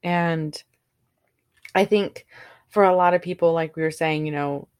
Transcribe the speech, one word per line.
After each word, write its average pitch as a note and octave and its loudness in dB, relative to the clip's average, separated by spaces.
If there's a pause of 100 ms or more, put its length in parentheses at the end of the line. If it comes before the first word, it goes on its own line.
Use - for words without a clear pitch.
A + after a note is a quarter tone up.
And E3+ -2 (1120)
I F#3+ 4
think G3+ -2 (440)
for G#3 2
a F#3 6
lot F3+ 4
of F3 0
people, F3 0
like D#3+ -4
we D#3+ -4
were D#3+ -2
saying, D#3 -2
you D3+ -6
know C#3+ -6 (120)